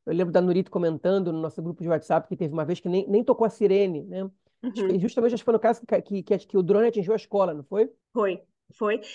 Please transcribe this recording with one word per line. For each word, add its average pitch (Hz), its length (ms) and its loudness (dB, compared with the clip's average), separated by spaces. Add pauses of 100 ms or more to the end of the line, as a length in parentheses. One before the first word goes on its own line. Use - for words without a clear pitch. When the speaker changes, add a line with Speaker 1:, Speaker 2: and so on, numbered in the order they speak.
Speaker 1:
eu 160 80 -2
lembro 175 180 0
da 180 100 4
Nurit 180 300 2
comentando 175 600 0
no 160 80 -4
nosso 160 220 -6
grupo 170 220 -8
de 165 60 -2
WhatsApp 160 380 0
que 190 80 -8
teve 156 180 -4
uma 156 120 -4
vez 170 140 -4
que 180 100 -6
nem, 185 180 0
nem 208 160 2
tocou 240 220 2
a 208 40 2
sirene, 190 540 0
né? 190 260 -10 (320)
Acho 233 120 -8
que 220 80 -6
Speaker 2:
Uhum. 185 180 0
Speaker 1:
justamente 233 340 0
acho 226 80 -6
que - 40 -20
foi 233 80 2
no 220 60 2
caso 226 260 2
que, - 160 0
que, 196 220 -8
que, 196 160 0
que - 180 -4
o 190 40 6
drone 208 260 4
atingiu 220 260 0
a - 20 2
escola, 190 380 0
não 147 100 -10
foi? 220 260 0 (220)
Speaker 2:
Foi. 196 300 -2 (360)
Foi. 202 240 -2 (140)